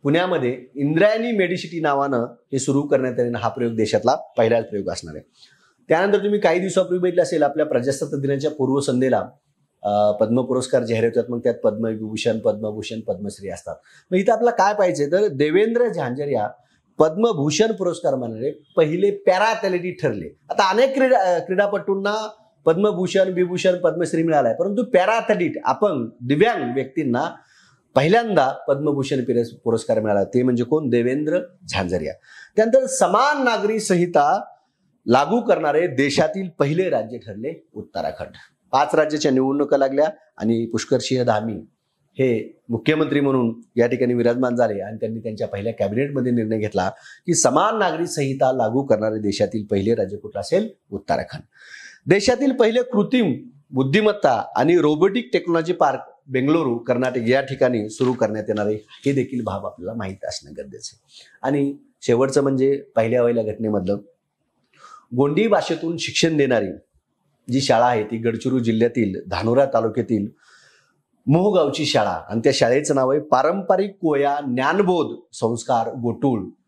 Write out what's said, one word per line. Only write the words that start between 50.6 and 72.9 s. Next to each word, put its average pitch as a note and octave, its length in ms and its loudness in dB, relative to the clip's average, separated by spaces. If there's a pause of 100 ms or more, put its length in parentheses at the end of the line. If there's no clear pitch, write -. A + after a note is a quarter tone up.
उत्तराखंड. - 500 -6 (640)
देशातील B3 460 2
पहिले A#3+ 300 2
कृत्रिम G#3 520 0 (360)
बुद्धिमत्ता C#3+ 840 0
आणि E3+ 220 4
रोबोटिक E3+ 540 0
टेक्नॉलॉजी E3 400 0
पार्क C#3+ 280 0 (280)
बेंगळुरू, C3 500 0
कर्नाटक A#2+ 500 -2
या C3 120 4
ठिकाणी B2 480 0
सुरू B2+ 240 0
करण्यात A2 360 -2
येणार G#2 180 0
आहे. G#2+ 120 -2 (280)
हे C#3 60 2
देखील B2+ 300 -2
बाब G2 240 -6
आपल्याला F2+ 300 -10
माहीत G2 280 -8
असणं - 320 -12
गरजेचं - 360 -16
आहे. - 160 -20 (340)
आणि C#3 340 -2 (240)
शेवटचं C3+ 420 2
म्हणजे C3+ 400 0 (140)
पहिल्या A#2 260 2
वहिल्या A#2+ 220 2
घटनेमधलं, G#2 540 -2 (1160)
गोंडी D3+ 300 2
भाषेतून E3 500 0
शिक्षण D#3+ 400 0
देणारी A#2+ 340 2 (840)
जी C3+ 80 2
शाळा A#2+ 260 4
आहे A2+ 180 0
ती A2+ 120 -8
गडचिरोली A#2 480 -2
जिल्ह्यातील A2 640 0
धानोरा A2 360 2
तालुक्यातील A2+ 640 -2 (960)
मोहगावची D#3+ 600 2
शाळा G2 420 0
आणि A2+ 160 -2
त्या C3+ 100 6
शाळेचं C#3+ 400 2